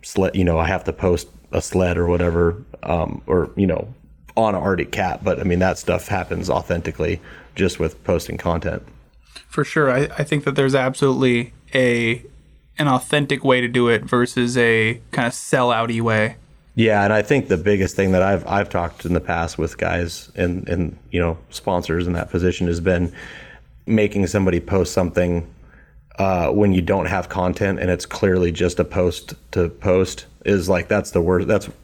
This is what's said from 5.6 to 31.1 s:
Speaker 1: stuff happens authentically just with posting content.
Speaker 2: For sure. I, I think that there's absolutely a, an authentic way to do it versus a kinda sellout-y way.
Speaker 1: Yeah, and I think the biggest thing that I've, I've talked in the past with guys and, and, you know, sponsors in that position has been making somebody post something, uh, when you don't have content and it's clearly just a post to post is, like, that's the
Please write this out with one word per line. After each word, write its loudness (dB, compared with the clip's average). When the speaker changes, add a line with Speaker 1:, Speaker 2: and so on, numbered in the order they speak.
Speaker 1:
stuff -2
happens -4
authentically -2
just 0
with -4
posting -2
content. -4
Speaker 2:
For -2
sure. 2
I, 2
I 0
think -2
that -2
there's 2
absolutely 2
a, 2
an 0
authentic 0
way 4
to 0
do 2
it 4
versus 0
a 2
kinda -2
sellout-y 0
way. 0
Speaker 1:
Yeah, 4
and 4
I 4
think 0
the 2
biggest 2
thing 2
that 4
I've, 2
I've 0
talked -4
in -2
the 2
past -4
with -4
guys -4
and, -4
and, -2
you -2
know, -2
sponsors -4
in -2
that -4
position 0
has -2
been 0
making 2
somebody 2
post 0
something, 0
uh, 2
when 4
you 2
don't 0
have -4
content -2
and -2
it's -2
clearly 0
just -2
a 2
post -2
to 0
post 0
is, 0
like, 2
that's 0
the 0